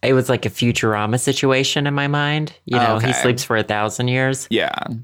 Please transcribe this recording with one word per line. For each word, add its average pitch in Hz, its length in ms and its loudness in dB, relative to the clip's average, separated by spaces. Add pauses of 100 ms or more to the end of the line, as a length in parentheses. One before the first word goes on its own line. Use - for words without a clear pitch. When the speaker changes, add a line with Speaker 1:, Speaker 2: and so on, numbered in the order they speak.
Speaker 1:
it 127 100 2
was, 131 160 4
like, 120 180 0
a 107 40 -2
Futurama 113 680 0
situation 135 680 0
in 143 80 -2
my 143 140 0
mind. 147 460 -2 (100)
You 123 120 -2
know, 117 220 2
he 117 100 0
Speaker 2:
Okay. 127 40 0 (100)
Speaker 1:
sleeps 123 200 0
for 117 140 0
a 107 60 2
thousand 107 460 -2
years. 131 420 -2
Speaker 2:
Yeah. 98 220 0 (320)